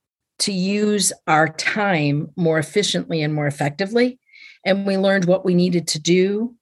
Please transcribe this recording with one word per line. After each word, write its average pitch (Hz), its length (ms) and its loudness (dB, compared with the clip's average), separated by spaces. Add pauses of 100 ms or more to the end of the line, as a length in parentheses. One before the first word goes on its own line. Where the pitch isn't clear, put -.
(400)
to 214 120 -2
use 202 600 0 (140)
our 156 200 4
time 156 920 -2
more 160 220 2
efficiently - 600 -2
and 151 140 -2
more 151 120 -2
effectively. 196 720 -2 (460)
And 196 220 0
we 196 100 0
learned 196 300 2
what 185 180 2
we 185 100 2
needed 175 340 2
to 156 120 -4
do 196 600 0